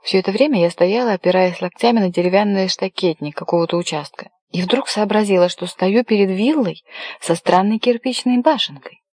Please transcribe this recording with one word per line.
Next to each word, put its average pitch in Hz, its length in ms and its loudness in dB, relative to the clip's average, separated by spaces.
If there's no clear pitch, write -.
Всё - 160 0
это 190 120 0
время 240 300 2
я 170 100 4
стояла, 214 420 0
опираясь 180 480 0
локтями 226 380 0
на 185 120 2
деревянный 190 580 0
штакетник 165 680 -4
какого-то 170 400 -2
участка, 156 540 -8
и 180 120 -4
вдруг 240 260 0
сообразила, 202 600 2
что 180 180 -8
стою 202 380 0
перед 202 260 2
виллой 214 520 0
со - 140 -2
странной 190 440 2
кирпичной 247 600 0
башенкой. 240 640 -2